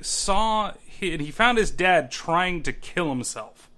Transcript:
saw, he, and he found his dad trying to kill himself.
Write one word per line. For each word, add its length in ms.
saw, 720
he, 260
and 80
he 100
found 280
his 120
dad 400
trying 520
to 100
kill 380
himself. 680